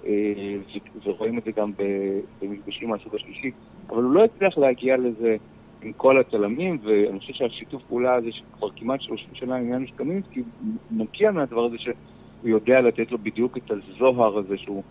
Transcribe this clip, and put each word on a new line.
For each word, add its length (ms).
אה, 40
ו-, 340
ורואים 300
את 60
זה 120
גם 160
ב-, 100
במפגשים 460
מהסוג 260
השלישי, 360
אבל 140
הוא 100
לא 120
הצליח 340
להגיע 380
לזה 400
עם 100
כל 280
הצלמים, 640
ואני 340
חושב 140
שהשיתוף 560
פעולה 260
הזה 180
שכבר 440
כמעט 240
שלושים 340
שנה 220
עם 160
יאנוש 240
קמינסקי, 460
מגיע 400
מהדבר 340
הזה 140
שהוא 160
יודע 360
לתת 320
לו 60
בדיוק 380
את 140
הזוהר 680
הזה 200
שהוא 320